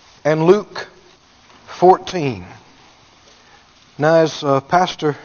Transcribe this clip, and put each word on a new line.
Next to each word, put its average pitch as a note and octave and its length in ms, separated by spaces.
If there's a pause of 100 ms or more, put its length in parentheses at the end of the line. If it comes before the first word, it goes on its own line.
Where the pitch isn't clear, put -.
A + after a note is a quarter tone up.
(240)
and D#3 220
Luke G3 400 (800)
fourteen. F3 800 (1500)
Now, D#3+ 240
as, D3+ 220
uh, C#3 160
Pastor E3+ 640